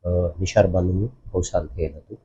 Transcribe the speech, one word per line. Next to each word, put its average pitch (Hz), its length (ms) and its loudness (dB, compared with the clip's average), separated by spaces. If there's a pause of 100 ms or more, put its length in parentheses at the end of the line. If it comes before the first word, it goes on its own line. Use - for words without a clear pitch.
અ, 87 40 -2 (320)
નિશાર 95 260 4
બાનુનું 92 460 2 (220)
અવસાન 87 320 -2
થયેલ 76 300 -4
હતું. 101 280 -18